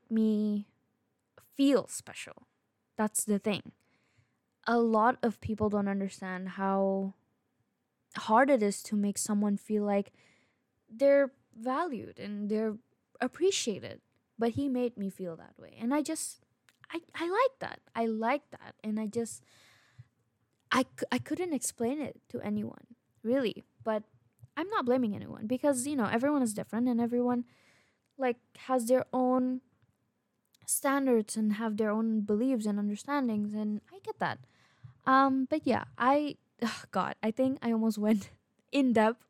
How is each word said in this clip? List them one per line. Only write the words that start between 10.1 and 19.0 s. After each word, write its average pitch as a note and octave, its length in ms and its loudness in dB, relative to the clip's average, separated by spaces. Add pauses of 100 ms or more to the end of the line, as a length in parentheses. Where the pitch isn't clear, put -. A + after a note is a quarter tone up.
they're C#4 440 4 (260)
valued C4 600 -4
and G3+ 300 -8
they're G#3+ 260 0 (460)
appreciated. B3 800 -2 (380)
But A#3 120 2
he C#4 180 -2
made B3 280 -2
me G3 140 -6
feel F3 260 -10
that - 220 -20
way. - 220 -20
And A#3 140 -2
I D4+ 80 2
just, - 400 -8 (480)
I, E4+ 100 -8 (140)
I E4 140 -4
like A#4+ 320 0
that. - 200 -10 (140)
I A#3 120 -2
like A3+ 440 -2
that. - 320 -20
And G#3+ 160 -4
I A3 80 -4